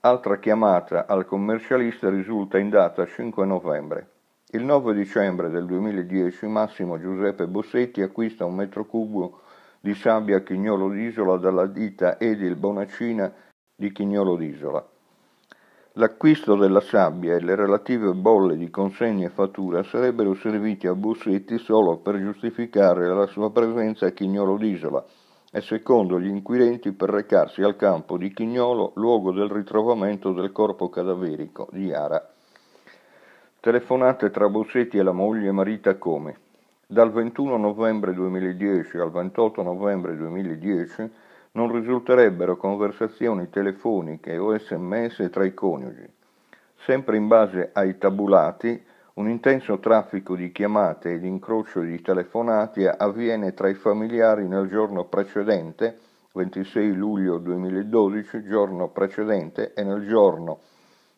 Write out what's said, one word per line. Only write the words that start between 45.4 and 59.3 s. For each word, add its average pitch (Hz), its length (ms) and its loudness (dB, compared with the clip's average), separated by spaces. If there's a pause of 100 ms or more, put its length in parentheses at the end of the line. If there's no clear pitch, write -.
i 95 100 -2
coniugi. 65 520 -4 (680)
Sempre 135 420 0
in 107 100 0
base 101 460 4
ai 95 240 0
tabulati, 98 840 2 (360)
un 104 140 -4
intenso 120 500 0
traffico 104 560 0
di 90 160 -8
chiamate 101 640 0
ed 85 100 -6
incrocio 95 560 -6
di 85 240 -6
telefonate 107 840 0
avviene 104 680 -2
tra 98 120 -2
i 98 60 2
familiari 107 760 2
nel 95 200 -2
giorno 98 380 -2
precedente, 101 920 -2 (360)
ventisei 98 600 -2
luglio 95 460 -2
duemiladodici, 101 1040 -2
giorno 95 460 -2
precedente, 98 840 -4